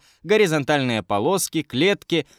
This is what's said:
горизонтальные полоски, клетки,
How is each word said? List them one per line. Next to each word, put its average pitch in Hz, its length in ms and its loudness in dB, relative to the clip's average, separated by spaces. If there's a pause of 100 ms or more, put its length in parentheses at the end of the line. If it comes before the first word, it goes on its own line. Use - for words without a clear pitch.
(220)
горизонтальные 151 800 0
полоски, 151 600 -2
клетки, 165 640 -2 (120)